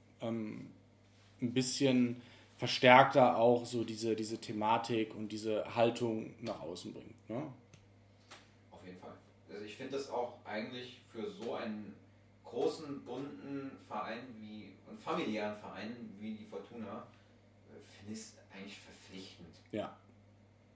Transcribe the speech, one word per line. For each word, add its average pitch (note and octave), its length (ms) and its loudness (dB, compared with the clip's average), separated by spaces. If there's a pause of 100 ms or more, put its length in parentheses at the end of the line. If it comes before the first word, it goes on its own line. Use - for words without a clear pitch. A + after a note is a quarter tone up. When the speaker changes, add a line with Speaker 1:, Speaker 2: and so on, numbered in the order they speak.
(200)
Speaker 1:
ähm, A2+ 500 -6 (680)
ein A#2+ 140 -2
bisschen B2+ 680 4 (380)
verstärkter C3 800 10
auch A#2+ 260 6
so A#2 200 -2
diese, A2 300 0
diese A2 240 -4
Thematik A2 760 0
und G#2+ 180 -8
diese G#2+ 320 -2 (100)
Haltung A#2 680 2
nach G2+ 180 -6
außen F2+ 320 -8
bringt, - 380 -16
ne? B2 120 -4 (1300)
Speaker 2:
Auf - 140 -20
jeden F#2 140 -16
Fall. - 160 -16 (360)
Also G#2 140 -10
ich G#2+ 120 -12
find C3+ 160 -8
das C#3 180 -4
auch - 240 -2 (100)
eigentlich B2 560 -8 (100)
für G#2 200 -6
so G#2 240 -6
einen G#2+ 400 -6 (500)
großen, - 600 -2
bunten C#3 640 -8 (180)
Verein A#2 320 -6 (180)
wie, G#2+ 340 -14 (180)
und A2 100 -14
familiären E3 560 -2
Verein A#2+ 400 -10 (220)
wie G#2+ 160 -8
die G#2 100 -12
Fortuna, G#2 640 -12 (640)
äh, - 100 -18 (240)
find G#2+ 120 -10
ich's - 200 -14 (180)
eigentlich G2+ 240 -14
verpflichtend, F#2+ 680 -16 (240)
Speaker 1:
Ja. G2+ 240 -6 (800)